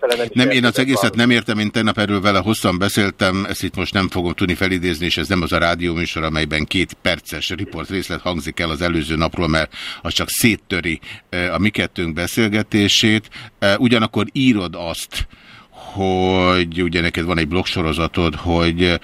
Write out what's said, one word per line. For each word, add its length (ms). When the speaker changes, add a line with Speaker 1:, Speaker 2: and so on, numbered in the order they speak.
Speaker 1:
fele 160
nem 140
is 60
Speaker 2:
Nem, 140
én 80
az 60
Speaker 1:
Erzsébet 140
Speaker 2:
egészet 240
Speaker 1:
város. 140
Speaker 2:
nem 140
értem, 280
én 120
tegnap 280
erről 220
vele 180
hosszan 400
beszéltem, 680
ezt 140
itt 140
most 180
nem 140
fogom 240
tudni 220
felidézni, 520
és 100
ez 120
nem 140
az 100
a 60
rádióműsor, 640
amelyben 420
két 280
perces 480
riportrészlet 680
hangzik 400
el 100
az 120
előző 340
napról, 320
mert 240
az 100
csak 160
széttöri, 720
ö, 220
a 60
mi 100
kettőnk 460
beszélgetését. 1120
Ö, 180
ugyanakkor 560
írod 420
azt, 520
hogy 880
ugye 180
neked 240
van 140
egy 100
blogsorozatod, 840
hogy, 680